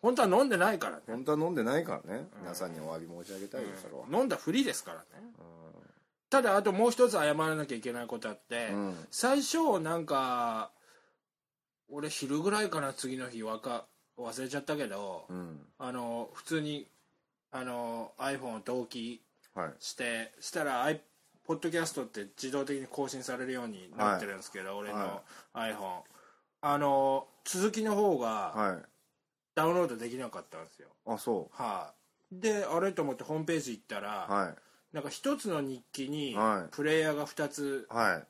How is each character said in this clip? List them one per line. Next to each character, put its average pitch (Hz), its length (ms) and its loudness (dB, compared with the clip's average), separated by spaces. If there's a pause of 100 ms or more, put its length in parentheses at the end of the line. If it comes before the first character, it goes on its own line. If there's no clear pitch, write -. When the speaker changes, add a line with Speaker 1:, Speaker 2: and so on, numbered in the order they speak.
Speaker 1:
本 247 140 4
当 262 80 6
は 208 60 8
飲 202 160 8
ん 277 40 4
で 220 80 4
な 190 160 6
い 185 60 0
か 151 100 -2
ら 80 80 -6
ね。 - 120 -12
Speaker 2:
本 123 180 -4
当 151 60 4
は 151 60 4
飲 165 120 2
ん 180 40 -2
で 131 80 2
な 127 160 4
い 170 60 2
か 98 180 -4
ら 87 120 -8
ね。 139 120 -6 (100)
Speaker 1:
う - 20 -18
ん。 - 20 -16
Speaker 2:
皆 87 140 -8
さ 92 120 -4
ん 85 60 -8
に 80 80 -10
お 80 140 -6
詫 80 60 -6
び 82 60 -12
申 85 160 -12
し 98 120 -12
上 95 60 -8
げ 101 80 -8
た 127 100 -8
い 127 60 -4
よ、 - 40 -6
Speaker 1:
う - 40 -8
ん。 - 40 -12
Speaker 2:
そ - 100 -14
れ - 80 -14
は。 120 160 -12
Speaker 1:
飲 226 140 4
ん 262 40 2
だ 180 100 0
ふ - 120 -2
り 254 140 4
で 160 80 0
す - 100 -4
か 87 100 -12
ら - 80 -10
ね。 - 40 -20 (340)
Speaker 2:
う - 40 -20
ん。 - 20 -20 (880)
Speaker 1:
た 269 100 8
だ、 208 160 4
あ 202 60 6
と 196 100 4
も 214 160 6
う - 20 6
一 240 200 6
つ - 20 -2
謝 151 220 4
ら 156 200 2
な 151 120 -2
き 135 80 -4
ゃ - 20 -4
い 110 60 -6
け 123 100 -4
な 120 100 -4
い 117 40 -6
こ 117 120 -6
と 110 120 -4
あ - 20 -6
っ - 80 -12
て、 120 320 -4
Speaker 2:
う 101 40 -2
ん。 95 340 -4
Speaker 1:
最 269 320 4
初、 302 380 4
な 160 180 0
ん 160 80 -4
か、 123 640 0 (1200)
俺 147 180 -6
昼 143 320 0
ぐ 190 100 4
ら 214 120 4
い 196 80 0
か 160 100 0
な、 139 140 -2
次 131 240 -4
の 127 100 -6
日、 113 140 -8
わ 110 180 -4
か-、 120 240 -4 (320)
忘 117 240 -8
れ 131 80 -4
ち 139 80 -4
ゃ 143 40 0
っ 139 40 -16
た 151 140 -2
け 135 80 0
ど、 98 420 -6
Speaker 2:
う 90 60 -8
ん。 85 260 -8 (180)
Speaker 1:
あ 127 140 -8
の、 117 400 -6
普 - 120 -16
通 160 160 0
に、 151 280 -6 (640)
あ 131 120 -8
の、 120 560 -6
iPhone 127 400 -4
を - 60 -8
同 123 220 -2
期 117 340 -8 (600)
し - 120 -8
て、 120 240 -2
Speaker 2:
は 113 80 -4
い。 - 160 -14
Speaker 1:
し - 100 -8
た 160 140 -2
ら、 127 180 2
ア 147 100 4
イ-、 151 100 -4 (420)
ポ 165 100 -2
ッ 156 60 -6
ド 170 100 0
キ 165 60 -2
ャ 165 80 2
ス 160 80 -4
ト 131 120 -4
っ - 20 -8
て 104 180 -8 (160)
自 131 100 -4
動 139 140 0
的 139 140 -2
に 131 80 -8
更 135 220 -4
新 131 140 -8
さ 123 140 -4
れ 127 80 -4
る 131 80 -4
よ 123 120 -4
う 117 40 -6
に 92 280 -12
な 104 200 6
っ 92 40 0
て 104 60 -4
る 101 80 -6
ん - 40 -8
で 92 60 -12
す - 80 -14
け 98 100 -8
ど、 95 60 -6
Speaker 2:
は 98 80 -6
い。 - 20 -6
Speaker 1:
俺 104 140 -6
の 98 300 -2 (300)
Speaker 2:
は 113 160 -4
い。 110 40 -2
Speaker 1:
iPhone。 95 300 -6 (580)
あ 143 180 4
の、 139 480 4 (180)
続 202 280 2
き 214 100 0
の 214 120 2
方 202 240 4
が、 107 360 0
Speaker 2:
は 101 240 2
い。 - 60 -12 (680)
Speaker 1:
ダ 156 100 4
ウ 170 80 6
ン - 20 4
ロ 180 120 6
ー - 20 -2
ド 120 80 -4
で 117 120 -6
き 120 80 -6
な 127 120 -6
か 95 120 -10
っ - 80 -16
た 80 120 -12
ん 82 60 -12
で - 40 -20
す - 100 -20
よ。 - 80 -20 (180)
Speaker 2:
あ、 110 120 -2
そ 101 340 0
う。 - 100 -8
Speaker 1:
は 95 300 -4 (400)
い。 185 80 -12
で、 208 240 2
あ 165 140 0
れ 190 140 2
と 170 100 0
思 139 120 0
っ - 20 -6
て - 80 -10
ホ 156 120 -2
ー - 40 0
ム 160 40 -4
ペ 165 100 2
ー 160 60 2
ジ 131 120 -6
行 107 80 -8
っ - 20 -20
た 110 180 -8
ら、 101 280 -4
Speaker 2:
は 98 220 2
い。 - 440 -20
Speaker 1:
な 151 60 -4
ん 143 40 -8
か 143 60 -6
一 277 260 0
つ - 100 -6
の 165 140 0
日 131 220 -4 (100)
記 135 160 -4
に、 143 260 -2
Speaker 2:
は 104 340 4
い。 - 60 -16
Speaker 1:
プ 147 100 -2
レ 156 140 4
イ - 20 6
ヤ 156 120 2
ー 147 40 0
が 147 100 -2
二 147 220 -2
つ。 139 420 -4
Speaker 2:
は 107 280 4
い。 - 120 -10